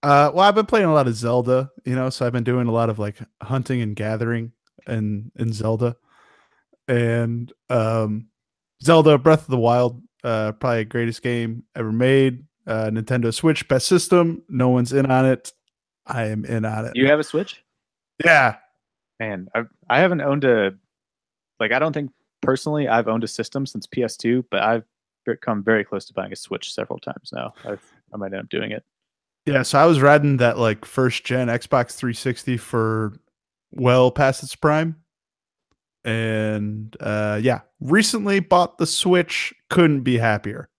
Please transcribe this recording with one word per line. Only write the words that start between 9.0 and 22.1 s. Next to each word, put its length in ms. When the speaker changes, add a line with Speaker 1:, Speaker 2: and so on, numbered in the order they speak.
Speaker 1:
Breath 220
of 80
the 100
Wild, 420
uh, 300
probably 260
the 60
greatest 360
game 440
ever 160
made. 540
Uh, 200
Nintendo 460
Switch, 360
best 200
system. 600
No 200
one's 220
in 140
on 200
it. 280
I 180
am 200
in 200
on 200
it. 100
Speaker 2:
You 120
have 120
a 40
Switch? 400
Speaker 1:
Yeah. 300
Speaker 2:
Man, 340
I, 120
I 120
haven't 220
owned 240
a, 280
like, 120
I 60
don't 160
think 180